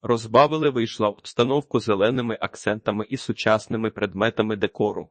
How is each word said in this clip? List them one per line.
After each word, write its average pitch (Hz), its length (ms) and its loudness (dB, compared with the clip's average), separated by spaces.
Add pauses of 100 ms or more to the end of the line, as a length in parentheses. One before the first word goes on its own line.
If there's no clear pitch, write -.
розбавили 123 680 2
вийшла 113 380 -2
обстановку 127 720 -2
зеленими 113 600 0
акцентами 107 680 -4
і 131 80 -6
сучасними 110 760 0
предметами 107 640 0
декору. 98 540 -2